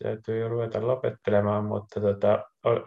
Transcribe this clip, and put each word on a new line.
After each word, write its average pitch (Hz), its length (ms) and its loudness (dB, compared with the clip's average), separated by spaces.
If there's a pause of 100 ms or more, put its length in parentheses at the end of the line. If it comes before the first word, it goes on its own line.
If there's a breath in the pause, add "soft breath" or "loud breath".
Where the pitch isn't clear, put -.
täytyy 110 360 -4
jo 113 100 -4
ruveta 117 380 -4
lopettelemaan, 104 800 0
mutta 104 360 -6
tota, 104 440 2 (180)
ol-, 117 240 2